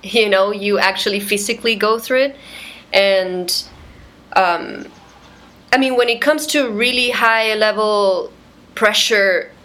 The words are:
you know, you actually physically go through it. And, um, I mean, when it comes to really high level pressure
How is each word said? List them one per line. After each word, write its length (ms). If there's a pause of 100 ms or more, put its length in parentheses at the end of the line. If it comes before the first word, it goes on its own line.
you 280
know, 220
you 280
actually 400
physically 560
go 240
through 220
it. 140 (580)
And, 680 (720)
um, 520 (880)
I 40
mean, 200
when 120
it 120
comes 260
to 220
really 420
high 440
level 760 (440)
pressure 760 (140)